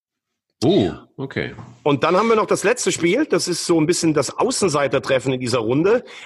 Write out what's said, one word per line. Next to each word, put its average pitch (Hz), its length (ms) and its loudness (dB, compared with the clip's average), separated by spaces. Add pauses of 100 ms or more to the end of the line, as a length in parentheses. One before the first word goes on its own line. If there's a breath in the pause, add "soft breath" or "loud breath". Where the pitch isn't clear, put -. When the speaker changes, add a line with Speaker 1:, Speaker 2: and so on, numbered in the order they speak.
(640)
Speaker 1:
Oh, 127 280 4 (240)
okay. 98 380 -6 (280)
Speaker 2:
Und 143 220 2
dann 165 120 2
haben 220 120 2
wir 226 80 4
noch 214 100 0
das 190 160 0
letzte 202 300 0
Spiel. 175 340 0
Das - 220 -2
ist 175 180 -4
so 165 140 2
ein 156 60 2
bisschen 165 280 0
das 143 240 -2
Außenseitertreffen 143 920 0
in 127 80 -4
dieser 123 180 -2
Runde. 160 460 0 (220 loud breath)